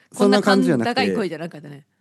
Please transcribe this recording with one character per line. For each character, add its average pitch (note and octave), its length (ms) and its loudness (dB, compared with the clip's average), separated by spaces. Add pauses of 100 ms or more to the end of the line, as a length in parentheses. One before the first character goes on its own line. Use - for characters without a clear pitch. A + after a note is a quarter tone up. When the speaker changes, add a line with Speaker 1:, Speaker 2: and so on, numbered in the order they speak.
(120)
Speaker 1:
そ G3+ 160 2
ん G3+ 40 4
な G3+ 120 4
感 G3 160 2
じ F#3 60 2
じ F3 80 2
ゃ C3+ 40 0
な A#2+ 80 -2
く A#3+ 40 -2
て。 A#3+ 40 -2
Speaker 2:
こ C4 80 -2
ん B3+ 60 0
な - 0 -
甲 - 20 -2
高 F#3+ 40 -2
い - 20 -4
声 F#3 140 -4
じ D#3+ 60 -10
ゃ - 40 -10
な E3+ 100 -10
か E3+ 80 -20
っ D3 40 -20
た D3+ 80 -20
ね。 C#3+ 180 -20 (140)